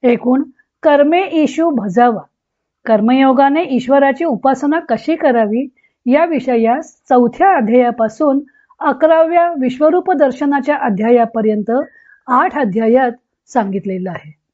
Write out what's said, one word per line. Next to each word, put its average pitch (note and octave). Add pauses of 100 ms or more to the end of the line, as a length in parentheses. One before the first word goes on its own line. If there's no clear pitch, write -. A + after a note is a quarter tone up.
(120)
एकूण B3 (400)
कर्मे D4+
ईशू D#4+
भजावा, A3+ (640)
कर्मयोगाने C4+
ईश्वराची C#4
उपासना C#4+
कशी D#4+
करावी A#3+ (380)
या C#4+
विषयास B3+ (140)
चौथ्या C4+
अध्यायापासून A#3+ (400)
अकराव्या D#4+
विश्वरूप D4+
दर्शनाच्या C#4
अध्यायापर्यंत A3 (560)
आठ C4+
अध्यायात A#3 (360)
सांगितलेलं G3
आहे. D#3 (140)